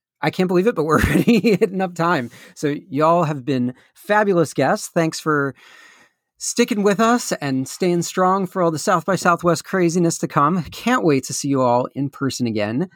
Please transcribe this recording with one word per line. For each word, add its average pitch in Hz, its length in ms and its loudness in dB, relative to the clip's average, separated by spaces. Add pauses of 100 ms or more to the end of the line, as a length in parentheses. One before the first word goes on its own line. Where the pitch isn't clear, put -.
(220)
I 156 100 0
can't 185 160 0
believe 185 200 2
it, 240 80 0
but 147 100 -2
we're 156 140 2
<laughs> - 40 0
already 185 380 4
hitting 190 400 0
up 180 120 -4
time. 165 380 -2 (240)
So 147 200 -2 (140)
y'all 160 340 4
have 147 220 -4
been 127 280 0 (200)
fabulous 202 600 2
guests. 151 340 0
Thanks 160 320 -2
for 143 340 -2 (840)
sticking 233 460 -2
with 202 160 2
us 233 340 0
and 131 340 -4
staying 175 340 -2
strong 185 440 0
for 185 160 -4
all 170 100 2
the 151 80 -4
South 180 260 -2
by 190 100 0
Southwest 170 480 0
craziness 170 540 0
to 160 100 -6
come. 156 360 0
Can't 247 400 -4
wait 143 220 2
to - 80 -10
see - 140 -6
you 139 140 0
all 123 340 2
in 135 140 -2
person 131 360 -4
again. 113 500 -2